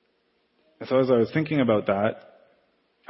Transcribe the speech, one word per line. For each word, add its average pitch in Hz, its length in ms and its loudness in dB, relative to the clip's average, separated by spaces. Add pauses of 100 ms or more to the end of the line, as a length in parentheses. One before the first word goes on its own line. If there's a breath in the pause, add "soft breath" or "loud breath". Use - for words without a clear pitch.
(800)
And - 100 -14
so 131 120 2
as 131 100 0
I 123 60 4
was 113 140 2
thinking 156 300 -2
about 110 280 0
that, 104 500 -4 (720)